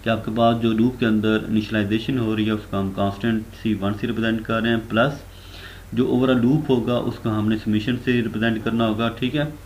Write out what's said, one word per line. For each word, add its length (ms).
कि 60
आपके 240
पास 220
जो 160
लूप 280
के 60
अंदर 420
initialization 720
हो 160
रही 120
है 80
उसका 240
हम 140
constant 500
सी 200
वन 180
से 140
represent 400
कर 140
रहे 120
हैं, 160
plus 320
जो 120
overall 360
loop 280
होगा 300
उसका 320
हमने 260
summation 400
से 240
represent 420
करना 220
होगा, 240
ठीक 240
है। 180